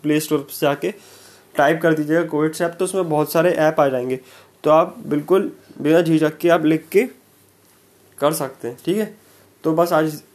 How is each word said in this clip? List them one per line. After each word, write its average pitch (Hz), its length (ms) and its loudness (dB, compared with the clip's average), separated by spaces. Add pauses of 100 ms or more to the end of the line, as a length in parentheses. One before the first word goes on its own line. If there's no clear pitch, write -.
प्ले 151 160 0
स्टोर 151 320 -4
से - 100 -14
जाके 151 320 -2 (640)
टाइप 160 280 2
कर 160 100 2
दीजिएगा 156 300 0
कोट्स 156 380 -4
ऐप, 170 180 -4
तो 185 60 -2
उसमें 180 240 -4
बहुत 151 220 -2
सारे 175 200 2
ऐप 160 280 0
आ 143 80 4
जाएंगे, 127 320 -4 (440)
तो 151 60 0
आप 165 300 4
बिल्कुल 147 520 -2 (300)
बिना 160 200 4
झिझक 156 360 0
के 170 120 0
आप 165 160 4
लिख 156 260 0
के 202 120 4 (1160)
कर 147 140 0
सकते 131 340 -8
हैं, 120 180 -10
ठीक 185 120 -2
है। 214 200 -6 (460)
तो 160 100 0
बस 170 200 2
आज 156 300 -2 (120)